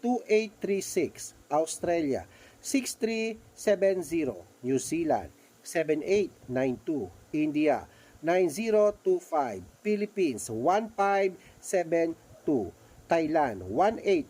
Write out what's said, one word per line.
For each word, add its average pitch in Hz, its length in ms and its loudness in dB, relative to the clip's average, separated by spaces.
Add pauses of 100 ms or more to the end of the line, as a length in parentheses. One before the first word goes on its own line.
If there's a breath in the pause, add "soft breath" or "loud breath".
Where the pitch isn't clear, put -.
two 240 240 0
eight 214 320 2
three 196 240 -2
six. - 640 -6
Australia, 156 800 -2 (320 loud breath)
six - 400 -4
three 220 400 -4 (160)
seven 196 480 2
zero. 139 400 -4 (240)
New 131 160 0
Zealand, 139 480 -2 (320 soft breath)
seven 156 400 -2
eight 196 320 0 (160)
nine 127 320 0
two. 139 240 -4 (240)
India, 151 560 0 (320 loud breath)
nine 175 320 2
zero 208 400 2 (140)
two 185 180 2
five. 120 400 -2 (160)
Philippines, 202 720 -2
one 180 400 0
five 196 480 0 (240 loud breath)
seven 165 560 0 (240)
two. 120 320 0 (320 soft breath)
Thailand, 151 560 2
one 160 400 0
eight 180 280 2